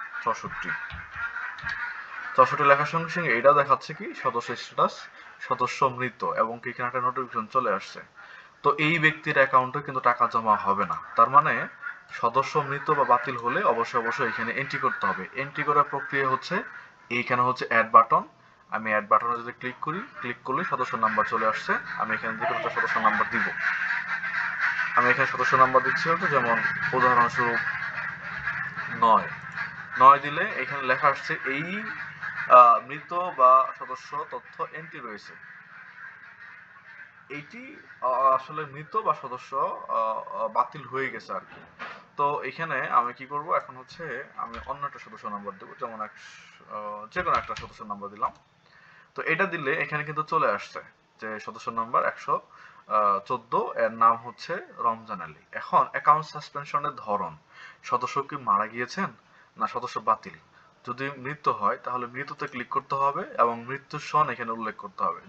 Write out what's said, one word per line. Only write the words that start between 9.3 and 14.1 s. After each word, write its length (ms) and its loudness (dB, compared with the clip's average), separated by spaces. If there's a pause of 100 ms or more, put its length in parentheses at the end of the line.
অ্যাকাউন্টে 480 4
কিন্তু 180 -6
টাকা 280 4
জমা 280 2
হবে 300 2
না। 120 -4 (180)
তার 140 6
মানে 380 4 (440)
সদস্য 480 0
মৃত 320 -2
বা 120 4
বাতিল 340 2
হলে 260 0
অবশ্যই, 360 2
অবশ্যই 280 0